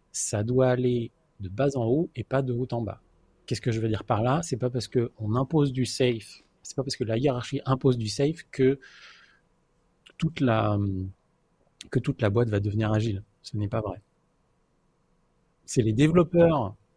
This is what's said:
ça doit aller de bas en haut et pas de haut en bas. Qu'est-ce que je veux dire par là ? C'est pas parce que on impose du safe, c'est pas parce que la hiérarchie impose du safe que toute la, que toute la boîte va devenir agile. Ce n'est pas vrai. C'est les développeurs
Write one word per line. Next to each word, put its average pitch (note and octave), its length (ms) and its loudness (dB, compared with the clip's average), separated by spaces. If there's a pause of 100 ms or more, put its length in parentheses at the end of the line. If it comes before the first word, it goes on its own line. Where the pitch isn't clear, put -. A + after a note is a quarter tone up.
(120)
ça - 320 -2
doit B2+ 240 4
aller B2 420 0 (300)
de F#2+ 80 -8
bas B2+ 260 0
en B2 100 0
haut D3 300 2
et A2 80 -6
pas C3+ 200 -2
de B2+ 100 -4
haut A#2+ 180 -4
en A#2+ 120 -4
bas. G2 180 -8 (460)
Qu'est-ce - 140 -4
que A#2+ 120 0
je A2 80 -2
veux A2+ 80 0
dire G#2+ 160 -2
par A2 180 0
là ? C3+ 200 2
C'est C3+ 140 -6
pas B2 140 -4
parce B2 180 -6
que A#2+ 300 0
on G#2+ 160 -2
impose C#3 380 0
du B2+ 140 -2
safe, A#2+ 580 -2 (180)
c'est - 140 -18
pas C3+ 60 -2
parce C3 140 -8
que B2 80 -4
la A2 140 0
hiérarchie B2+ 460 -2
impose C3 340 2
du A2 100 -4
safe C#3+ 420 -2
que C3+ 280 2 (1400)
toute D#3+ 220 -4
la, G#2+ 380 2 (1120)
que - 80 -2
toute - 240 -2
la G#2 80 2
boîte A#2 180 2
va G#2 120 0
devenir G#2+ 320 0
agile. G#2+ 320 0 (180)
Ce - 140 -10
n'est G#2 120 -2
pas A2+ 120 -4
vrai. G2 200 -6 (1700)
C'est - 160 2
les A2 100 2
développeurs D#3+ 840 4 (200)